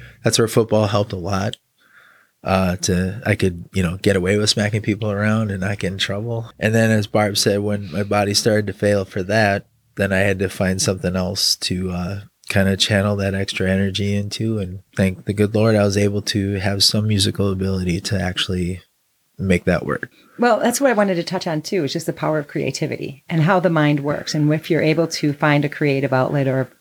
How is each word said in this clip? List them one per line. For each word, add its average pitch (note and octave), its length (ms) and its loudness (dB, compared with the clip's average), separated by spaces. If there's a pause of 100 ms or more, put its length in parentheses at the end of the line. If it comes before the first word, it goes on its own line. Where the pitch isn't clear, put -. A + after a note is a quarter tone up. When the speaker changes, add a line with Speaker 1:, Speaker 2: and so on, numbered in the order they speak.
(240)
Speaker 1:
that's A2+ 160 2
where A2+ 80 2
football G#2+ 400 2
helped G2+ 260 0
a G2 40 -6
lot. F#2+ 400 -4 (880)
Uh, F#2+ 340 0
to, F#2 460 -2
I G#2 120 0
could, F2 360 -2
you F#2+ 120 0
know, F2+ 140 -2
get G2 180 2
away F#2 200 2
with G#2 140 2
smacking G#2 320 0
people G#2+ 300 -2
around G#2+ 400 0
and F#2+ 100 -4
not G2 160 -2
get F#2+ 140 -4
in G2 80 -6
trouble. A2+ 600 -6
And A2 140 0
then, A2+ 160 4
as G#2+ 160 2
Barb G#2 320 0
said, G2+ 220 2
when G2+ 320 -4
my F#2 100 -2
body G2+ 320 0
started G#2+ 320 2
to F#2+ 80 -4
fail G2+ 320 2
for G2 180 -6
that, G2+ 440 0 (280)
then G2 160 0
I F#2+ 80 2
had G2 200 2
to F#2+ 100 0
find F#2+ 320 -2
something F#2 340 -2
else F#2 420 -2
to, F#2 340 -4
uh, F2+ 300 -6 (280)
kind G2 180 2
of G2 120 2
channel G#2 380 2
that G2 180 -2
extra F#2+ 340 -2
energy G2 460 0
into. G#2+ 420 -4
And F#2+ 220 -6 (160)
thank F#2+ 300 -2
the G#2 80 -2
good G#2 200 2
Lord, A2 220 4
I G#2 80 4
was G2+ 140 2
able G2+ 260 0
to G2+ 300 -2
have G2 300 0
some G#2+ 240 2
musical G2+ 440 2
ability F#2 500 -2
to - 180 -2
actually F2+ 640 -4 (560)
make F#2 280 0
that F2 200 0
work. - 240 -4 (300)
Speaker 2:
Well, A#3 200 4
that's A#3 220 0
what C4+ 80 6
I A#3 60 2
wanted G3+ 200 2
to E3+ 80 0
touch F3+ 220 -6
on D#3 160 -2
too, F3 220 -2
is C#3 100 -4
just D#3+ 140 -6
the E3 60 0
power D#3 260 -2
of C#3+ 80 -6
creativity C#3 840 -6
and D#3+ 140 2
how F#3 160 4
the E3+ 100 2
mind D3+ 300 2
works. C#3+ 340 -4
And D3+ 180 2
if D#3 200 -2
you're D3+ 100 2
able D#3 260 2
to D3+ 240 -2
find D3 320 2
a C#3+ 60 -2
creative C#3 420 0
outlet C3 360 2
or C3 180 0 (160)